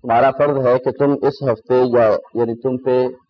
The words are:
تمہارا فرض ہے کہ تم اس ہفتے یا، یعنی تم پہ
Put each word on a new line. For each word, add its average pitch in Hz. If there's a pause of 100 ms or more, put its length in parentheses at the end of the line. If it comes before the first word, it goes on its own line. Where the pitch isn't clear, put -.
تمہارا 123
فرض 139
ہے 123
کہ 131
تم 135
اس 139
ہفتے 120
یا، 120 (160)
یعنی 117
تم 127
پہ 127 (220)